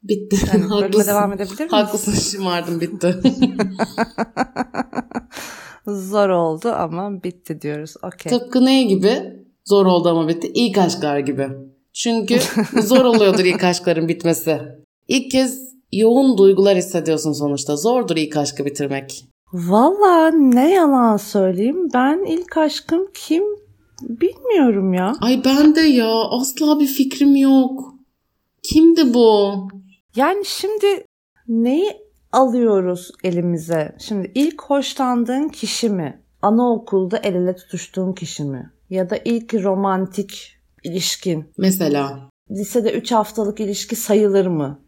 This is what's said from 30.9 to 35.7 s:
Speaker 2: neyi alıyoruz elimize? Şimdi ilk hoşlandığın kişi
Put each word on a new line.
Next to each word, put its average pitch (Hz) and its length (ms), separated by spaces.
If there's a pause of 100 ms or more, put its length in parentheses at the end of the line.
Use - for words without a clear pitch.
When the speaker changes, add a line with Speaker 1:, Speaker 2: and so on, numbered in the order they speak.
Speaker 2:
neyi 254 440 (400)
alıyoruz 214 760 (140)
elimize? 170 760
Şimdi 196 360
ilk 311 280
hoşlandığın 262 840
kişi - 420